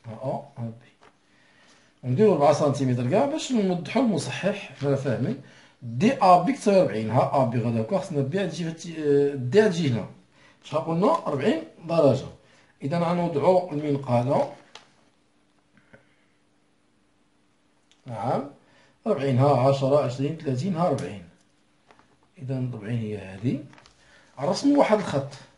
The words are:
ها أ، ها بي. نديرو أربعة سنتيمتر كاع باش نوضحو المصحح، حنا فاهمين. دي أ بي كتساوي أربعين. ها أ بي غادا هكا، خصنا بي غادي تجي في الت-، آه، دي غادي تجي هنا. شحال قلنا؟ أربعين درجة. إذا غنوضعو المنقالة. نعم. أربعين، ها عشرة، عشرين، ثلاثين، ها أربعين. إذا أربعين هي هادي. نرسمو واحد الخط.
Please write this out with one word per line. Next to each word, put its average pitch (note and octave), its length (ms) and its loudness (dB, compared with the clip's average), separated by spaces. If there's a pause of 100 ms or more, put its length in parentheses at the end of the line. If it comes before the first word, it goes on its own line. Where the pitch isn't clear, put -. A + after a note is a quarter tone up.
ها A2+ 60 -14
أ، B2+ 480 -10
ها A#2 40 -8
بي. - 280 -14 (1120)
نديرو F3+ 280 4
أربعة D3 200 4
سنتيمتر C3 580 0
كاع A#3 160 2
باش D4 260 -6
نوضحو F#3+ 480 0
المصحح، G3 800 -2
حنا C#3 160 0
فاهمين. C3+ 440 -2 (420)
دي B2 300 0 (100)
أ F3+ 200 8
بي A#3+ 100 0
كتساوي G3 280 4
أربعين. A2 300 0
ها C3+ 320 2
أ - 20 4
بي A#2+ 140 -2
غادا A2+ 220 -2
هكا، F3+ 180 -2
خصنا C#3+ 240 -4
بي C#3 160 -4
غادي F#3 120 -2
تجي D#3+ 140 -8
في D#3+ 60 -4
الت-، D#3+ 280 -12
آه، C#3+ 360 2
دي C3+ 280 2
غادي G3 120 2
تجي D#3+ 160 0
هنا. G#2 160 -2 (580)
شحال D#3 200 -4
قلنا؟ E3+ 420 2
أربعين F3 360 0 (220)
درجة. D#3 420 2 (560)
إذا E3 160 -2
غنوضعو F3 720 0
المنقالة. C#3 840 0 (3500)
نعم. C#3 440 -6 (560)
أربعين، C3+ 320 0
ها C3+ 300 4
عشرة، C3+ 360 2
عشرين، C3+ 320 -4
ثلاثين، D3 400 -4
ها F3 100 0
أربعين. G#2 380 -4 (1120)
إذا C3 340 -6
أربعين A2+ 260 -6
هي G#2+ 180 -6
هادي. F#2+ 440 -6 (800)
نرسمو C#4 380 2
واحد G#3+ 200 6
الخط. D3+ 300 -4 (300)